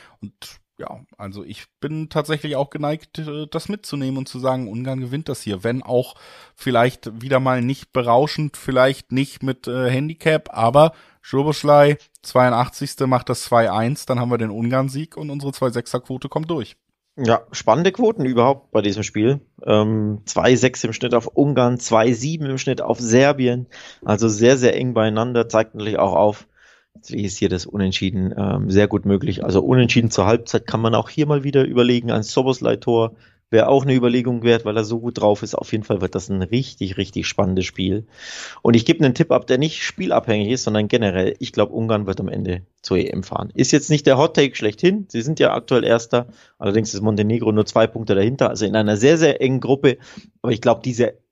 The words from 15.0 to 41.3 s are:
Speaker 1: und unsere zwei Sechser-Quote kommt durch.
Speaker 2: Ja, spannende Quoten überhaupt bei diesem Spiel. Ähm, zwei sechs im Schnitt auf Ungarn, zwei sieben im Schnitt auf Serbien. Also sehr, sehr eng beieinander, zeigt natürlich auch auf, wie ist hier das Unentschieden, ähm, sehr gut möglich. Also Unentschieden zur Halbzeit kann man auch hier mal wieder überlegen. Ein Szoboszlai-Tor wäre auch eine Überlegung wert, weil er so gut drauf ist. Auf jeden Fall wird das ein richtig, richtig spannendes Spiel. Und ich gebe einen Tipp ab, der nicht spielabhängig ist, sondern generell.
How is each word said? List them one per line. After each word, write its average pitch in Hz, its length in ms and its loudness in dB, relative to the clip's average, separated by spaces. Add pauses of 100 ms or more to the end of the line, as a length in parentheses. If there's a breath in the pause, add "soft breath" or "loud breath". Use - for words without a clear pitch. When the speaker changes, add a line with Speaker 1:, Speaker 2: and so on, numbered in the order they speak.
Speaker 1:
und 151 140 -10
unsere 139 220 -6
zwei 131 180 -2
Sechser-Quote 123 580 -6
kommt 156 220 -6
durch. 147 260 -6 (400)
Speaker 2:
Ja, 117 260 2 (100)
spannende 170 400 2
Quoten 220 320 0
überhaupt 127 480 2
bei 110 100 2
diesem 101 220 -2
Spiel. 120 380 -2 (220)
Ähm, 107 600 2
zwei - 320 2
sechs 123 260 0
im 117 100 -4
Schnitt 123 220 -2
auf 117 140 0
Ungarn, 127 500 2
zwei 117 340 2
sieben 147 340 -6
im 131 120 -6
Schnitt 143 220 -4
auf 117 180 -2
Serbien. 123 720 2 (360 loud breath)
Also 107 240 2
sehr, 117 280 4
sehr 123 200 2
eng 127 160 -2
beieinander, 113 560 0
zeigt 110 280 0
natürlich 107 240 -4
auch 92 160 0
auf, 104 320 0 (600 soft breath)
wie 110 160 -6
ist 95 140 -8
hier 98 100 0
das 90 180 -4
Unentschieden, 95 680 -4
ähm, 98 340 -2
sehr 101 180 4
gut 104 160 -4
möglich. 101 400 -2
Also - 200 2
Unentschieden 120 460 4
zur 95 160 2
Halbzeit 117 400 -2
kann 117 140 -2
man 113 140 2
auch 113 140 0
hier 151 180 -2
mal 143 180 0
wieder 139 200 2
überlegen. 120 460 2
Ein 113 120 0
Szoboszlai-Tor 117 920 0 (360 soft breath)
wäre 110 180 6
auch 135 140 4
eine 135 120 2
Überlegung 120 480 0
wert, 117 220 4
weil 107 120 -4
er 113 80 0
so 113 160 -4
gut 117 200 -8
drauf 104 220 2
ist. 104 120 -8
Auf - 180 -6
jeden 110 120 -4
Fall 98 160 -2
wird 92 140 -4
das 95 140 -6
ein 95 140 -2
richtig, 101 540 -4
richtig 98 300 -6
spannendes 92 400 0
Spiel. 95 400 -4 (560 loud breath)
Und 117 120 4
ich 117 100 4
gebe 160 200 2
einen 127 100 4
Tipp - 180 0
ab, 123 140 0
der 127 120 2
nicht 156 240 -2
spielabhängig 110 680 -2
ist, 127 140 -2
sondern 107 240 0
generell. 98 520 0